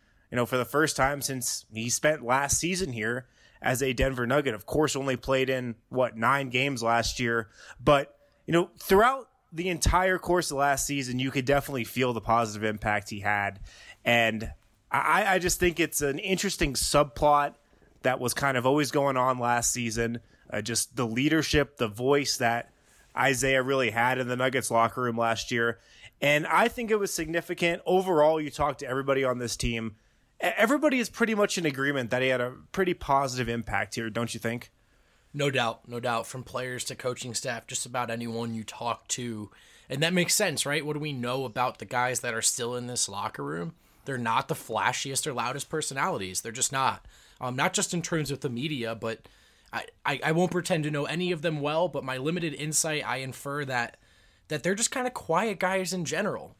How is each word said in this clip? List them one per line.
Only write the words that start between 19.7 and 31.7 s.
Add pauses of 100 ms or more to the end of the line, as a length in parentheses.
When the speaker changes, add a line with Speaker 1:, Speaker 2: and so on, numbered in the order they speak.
Speaker 1:
season. (300)
Uh,
just
the
leadership,
the
voice
that (440)
Isaiah
really
had
in
the
Nuggets
locker
room
last
year. (440)
And
I
think
it
was
significant.
Overall,
you
talk
to
everybody
on
this
team, (480)
e-,
everybody
is
pretty
much
in
agreement